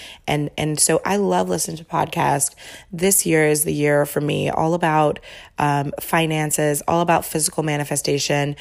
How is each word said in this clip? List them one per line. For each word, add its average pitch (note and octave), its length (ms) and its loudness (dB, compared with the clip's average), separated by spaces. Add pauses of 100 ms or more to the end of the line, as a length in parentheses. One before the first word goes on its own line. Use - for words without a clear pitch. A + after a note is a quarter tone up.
(260)
And, D3 320 -2
and D3+ 200 -2
so - 240 2
I G3 140 -2
love F#3 320 0
listening E3 300 -4
to E3 80 -18
podcasts. D#3 680 0 (380)
This F#3 320 2
year D#3 220 4
is D3+ 180 2
the D#3+ 80 -2
year D3 320 2
for - 160 -4
me, D3 300 0
all D#3+ 240 0
about, D#3 460 2 (360)
um, C#3+ 440 0
finances, D#3 840 0
all E3+ 140 2
about E3 240 2
physical - 380 -2
manifestation C#3+ 1000 -2